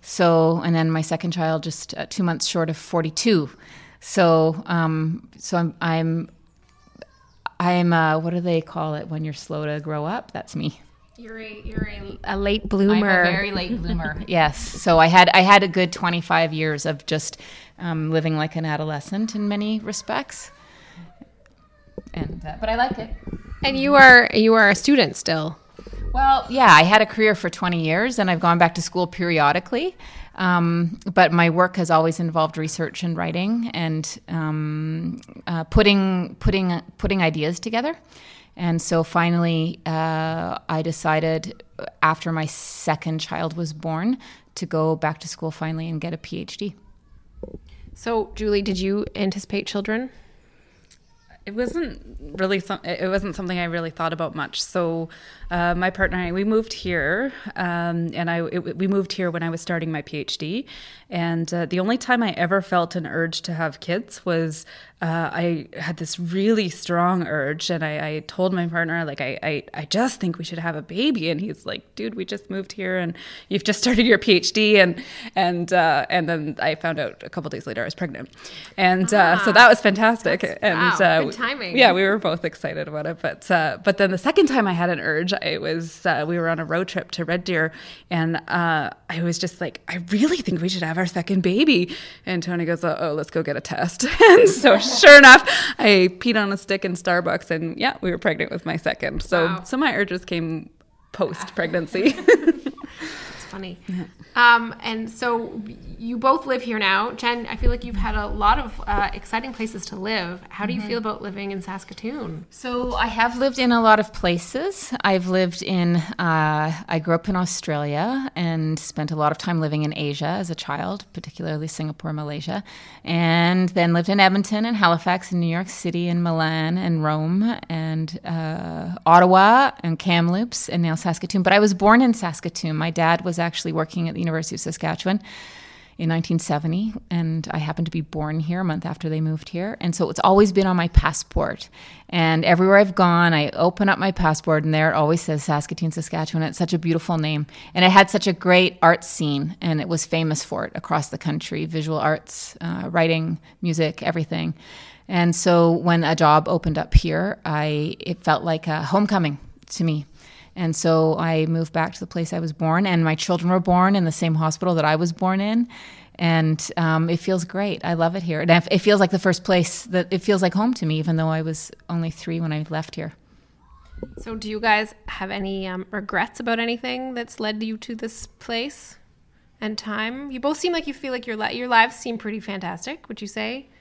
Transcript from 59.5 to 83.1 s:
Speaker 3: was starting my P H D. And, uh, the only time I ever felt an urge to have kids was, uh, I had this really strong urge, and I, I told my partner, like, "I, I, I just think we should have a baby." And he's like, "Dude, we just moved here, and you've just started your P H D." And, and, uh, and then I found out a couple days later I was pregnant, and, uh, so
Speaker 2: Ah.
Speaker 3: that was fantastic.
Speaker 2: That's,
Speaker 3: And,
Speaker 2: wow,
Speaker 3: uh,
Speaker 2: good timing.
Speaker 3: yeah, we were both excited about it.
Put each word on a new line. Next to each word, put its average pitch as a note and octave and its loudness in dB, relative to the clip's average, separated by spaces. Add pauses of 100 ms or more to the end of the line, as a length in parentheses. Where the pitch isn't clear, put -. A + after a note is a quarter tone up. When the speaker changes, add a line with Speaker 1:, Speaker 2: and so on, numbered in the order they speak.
Speaker 3:
was E3 -6
starting E3 -4
my D3+ -6
P C#3+ -12
H - -8
D. F#3+ -6 (460)
And, E3+ -4
uh, E3+ -4
the F3+ -2
only A3+ -2
time B3 0
I G#3+ -2
ever F3+ -2
felt F3 -2
an D#3+ -6
urge E3 -4
to F3+ -10
have D#3+ -6
kids - -8
was, E3 -2 (380)
uh, E3 -2
I E3+ -2 (100)
had D#3+ -6
this D#3+ -6
really F#3+ 0
strong F3 0
urge, D3+ -4
and E3 -2
I, D3+ -4
I D#3 -6
told F#3 -2
my F3 -2
partner, E3+ -2
like, C#3+ -8
"I, C3 -6
I, D3+ -4 (100)
I D#3 -10
just A#3+ -2
think F3 -4
we E3+ -10
should E3 -12
have E3 -6
a D3+ -10
baby." G3 -2
And D#3+ -2
he's F3+ -10
like, - -12
"Dude, G#3+ -8
we G3 -8
just G3+ -10
moved F#3+ -10
here, F#3 -6
and F3 -4 (380)
you've G3 -2
just G#3 0
started A3+ 4
your A3 8
P - 4
H - 2
D." G#3+ 4
And, F3+ 4 (320)
and, F3 0
uh, D#3+ 4
and E3+ 0
then D#3 -4
I D#3 -2
found D#3 -4
out - -8
a - -14
couple D#3 -8
days - -10
later A2+ -8
I - -4
was F2+ -8
pregnant, C#3+ -10 (480)
and, F#3 2
uh, F#3+ 4
so G#3+ 2
Speaker 2:
Ah. - 2
Speaker 3:
that A#3 10
was A#3+ 8
fantastic. G#3+ 0
Speaker 2:
That's, - -6
Speaker 3:
And, G3+ 0
Speaker 2:
wow, A#3 2
Speaker 3:
uh, D#3+ 4
Speaker 2:
good - -6
timing. A#3 -6
Speaker 3:
yeah, A#3+ 8
we F#3 2
were G3 2
both E3+ -4
excited D3+ -8
about D3+ -8
it. E3 -8